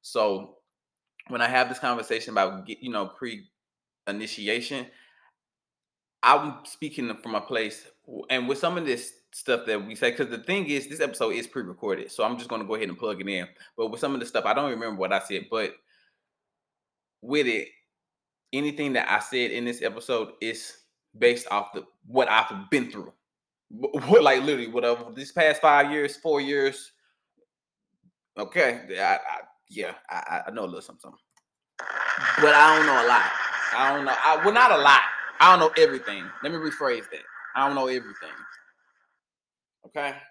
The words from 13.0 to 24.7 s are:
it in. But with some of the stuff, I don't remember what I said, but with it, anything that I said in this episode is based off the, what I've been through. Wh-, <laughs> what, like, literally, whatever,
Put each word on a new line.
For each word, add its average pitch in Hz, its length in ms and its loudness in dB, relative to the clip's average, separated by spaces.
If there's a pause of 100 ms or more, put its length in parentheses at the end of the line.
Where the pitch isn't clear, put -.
it 95 80 -10
in. 90 200 -6 (280)
But 113 120 -4
with 113 120 -10
some 139 140 -4
of 127 60 -6
the 120 60 -8
stuff, 110 180 -4
I 101 100 2
don't 143 160 0
remember 113 280 -8
what 92 140 -2
I 98 80 2
said, 95 300 -8
but 110 240 -4 (1500)
with 135 240 0
it, 110 220 -2 (840)
anything 147 420 -4
that - 160 -2
I - 100 2
said 123 300 -4
in 120 140 -6
this 120 180 -8
episode 113 580 -6
is - 380 -10 (400)
based 120 320 4
off 101 220 -2
the, - 120 -12 (220)
what 120 240 2
I've 107 400 0
been 131 200 -2
through. 104 220 -16 (580)
Wh-, 123 240 -8
<laughs> 131 140 -4
what, 180 140 8
like, 135 200 6
literally, 131 260 -2
whatever, 120 440 -2